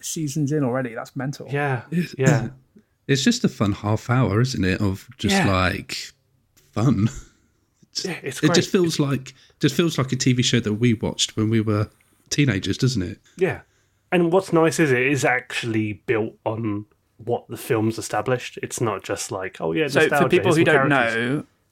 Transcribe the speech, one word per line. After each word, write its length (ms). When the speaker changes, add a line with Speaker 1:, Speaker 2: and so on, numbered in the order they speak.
Speaker 1:
seasons 500
in 120
already. 320
That's 200
mental. 340
Speaker 2:
Yeah, 420
Speaker 3:
It's, 260
Speaker 2:
yeah. 320
Speaker 3:
it's 160
just 220
a 40
fun 220
half 380
hour, 320
isn't 240
it, 160
of 260
just, 180
Speaker 2:
Yeah. 140
Speaker 3:
like, 640
fun. 360
It's, 120
Speaker 2:
Yeah, 180
it's 200
Speaker 3:
it 100
just 180
Speaker 2:
great. 100
Speaker 3:
feels 180
like, 340
just 120
feels 240
like 140
a 60
T 160
V 100
show 160
that 140
we 220
watched 420
when 120
we 120
were 280
teenagers, 480
doesn't 240
it? 180
Speaker 2:
Yeah. 240
And 220
what's 200
nice 280
is 100
it 160
is 180
actually 680
built 280
on 400
what 300
the 100
film's 400
established. 640
It's 180
not 240
just 280
like, 280
"Oh, 120
yeah, 160
Speaker 1:
So 140
for 80
Speaker 2:
nostalgia, 200
Speaker 1:
people 140
Speaker 2:
here's 40
Speaker 1:
who 80
Speaker 2:
some 100
Speaker 1:
don't 160
Speaker 2:
characters." 240
Speaker 1:
know, 140